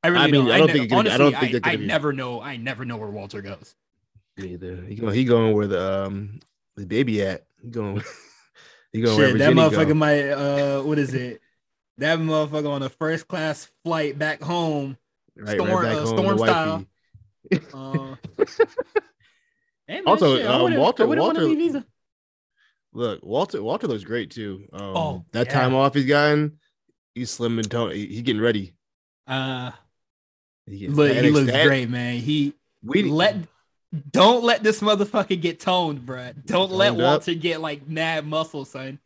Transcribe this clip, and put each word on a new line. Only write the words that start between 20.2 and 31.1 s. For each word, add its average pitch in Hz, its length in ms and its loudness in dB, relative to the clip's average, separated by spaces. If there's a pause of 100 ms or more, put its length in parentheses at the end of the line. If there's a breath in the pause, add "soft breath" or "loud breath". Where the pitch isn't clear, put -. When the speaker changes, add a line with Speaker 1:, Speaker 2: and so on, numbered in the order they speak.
Speaker 1:
shit, 117 100 -2
I 123 80 0
Speaker 2:
um, - 80 2
Speaker 1:
wouldn't, - 180 2
Speaker 2:
Walter, - 220 2
Speaker 1:
I 226 40 4
wouldn't 294 200 2
Speaker 2:
Walter, - 160 0
Speaker 1:
leave 320 180 2
either. 285 240 -2 (1080)
Speaker 2:
look, 110 320 -6
Walter, 120 380 -4
Walter 151 260 -4
looks 107 160 -4
great 107 260 -6
too. 101 420 -12
Um, 98 100 -16
Speaker 1:
Oh, 87 500 -6
Speaker 2:
that 120 160 0
Speaker 1:
yeah. - 40 -6
Speaker 2:
time 131 220 2
off 135 200 2
he's 139 100 2
gotten, 147 540 2 (560)
he's 120 160 -8
slim 117 280 -2
and 110 120 -4
toned. 113 240 -4
He, 104 120 -8
he 110 160 -10
getting 117 200 0
ready. 107 320 0 (520)
Speaker 1:
Uh, 131 460 -6 (960)
Speaker 2:
He 101 140 -14
getting 139 140 -6
Speaker 1:
look, 147 140 4
he 131 60 2